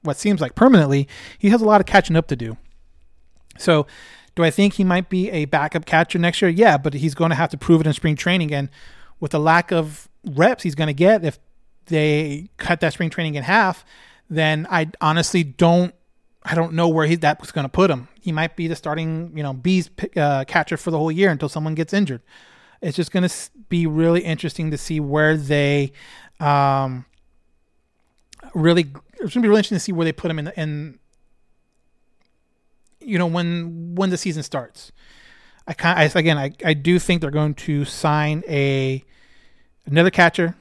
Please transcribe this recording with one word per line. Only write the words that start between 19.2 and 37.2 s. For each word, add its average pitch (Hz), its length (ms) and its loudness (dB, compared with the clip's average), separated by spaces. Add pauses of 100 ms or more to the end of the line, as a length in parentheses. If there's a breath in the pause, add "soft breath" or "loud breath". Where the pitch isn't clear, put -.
you 151 80 -8
know, 139 100 -6
B's 165 360 0
pick, - 260 -12
uh, 143 300 0
catcher - 320 -2
for - 140 -6
the 160 60 -2
whole 160 140 -2
year 185 200 2
until 143 180 -4
someone 156 260 -6
gets 156 160 -4
injured. 160 300 -2 (600 soft breath)
It's 160 140 -4
just 175 160 -4
gonna 180 140 0
s-, - 240 -6 (180)
be 170 200 0
really 165 340 2
interesting 160 500 -6
to 143 60 -6
see 156 240 -6
where 151 340 2
they, 143 560 0 (480 loud breath)
um, 135 680 0 (1500)
really, 170 320 4 (340)
it's 220 140 -6
gonna 247 80 0
be 220 80 4
really 214 100 6
interesting 208 160 -2
to - 80 -2
see 202 80 -6
where 165 140 0
they 160 80 0
put 170 180 -6
him 160 80 -6
in, 147 160 -8
in, 151 440 -8 (2000)
you 220 160 -4
know, 175 80 2
when, 170 680 -4
when 190 140 0
the 180 80 -2
season 156 260 -6
starts. - 480 -12 (760 soft breath)
I 165 60 -10
can't, 175 240 0
I, 156 220 2
again, 156 180 2
I, 139 160 -6 (100)
I 160 100 2
do 165 260 2
think 175 220 0